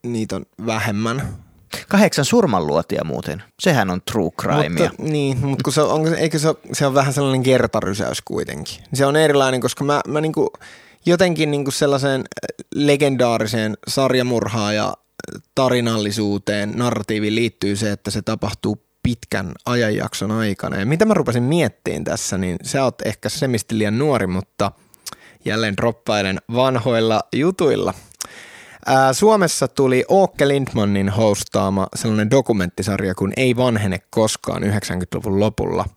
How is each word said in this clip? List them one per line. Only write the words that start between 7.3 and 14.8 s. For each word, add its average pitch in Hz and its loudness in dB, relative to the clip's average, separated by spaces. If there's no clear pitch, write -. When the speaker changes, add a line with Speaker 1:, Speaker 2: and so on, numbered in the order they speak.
Speaker 1:
kertarysäys 104 0
kuitenkin. - -8
Se 139 2
on 143 2
erilainen, 139 4
koska 127 -2
mä, 143 2
mä 147 -2
niinku, 156 -2
jotenkin 170 2
niinku 143 -2
sellaiseen, 139 0
äh, - -12
legendaariseen 120 2
sarjamurhaaja, 113 0